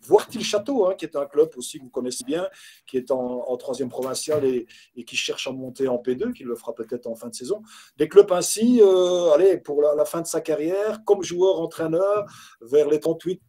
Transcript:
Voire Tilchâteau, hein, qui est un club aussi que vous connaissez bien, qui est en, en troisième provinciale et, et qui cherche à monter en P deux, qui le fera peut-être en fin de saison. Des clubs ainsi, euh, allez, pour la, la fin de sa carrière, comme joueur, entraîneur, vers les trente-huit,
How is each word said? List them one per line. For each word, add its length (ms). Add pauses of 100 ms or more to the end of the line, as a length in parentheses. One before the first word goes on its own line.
Voire 260
Tilchâteau, 600
hein, 100
qui 80
est 120
un 100
club 300
aussi 220
que 60
vous 60
connaissez 340
bien, 240 (380)
qui 100
est 140
en, 400
en 60
troisième 340
provinciale 540
et, 220 (300)
et 80
qui 120
cherche 300
à 60
monter 360
en 100
P 160
deux, 180
qui 120
le 100
fera 200
peut-être 320
en 80
fin 140
de 60
saison. 280 (360)
Des 100
clubs 240
ainsi, 480
euh, 540
allez, 240
pour 240
la, 120
la 100
fin 180
de 40
sa 140
carrière, 640
comme 180
joueur, 380
entraîneur, 640 (380)
vers 260
les 120
trente-huit, 480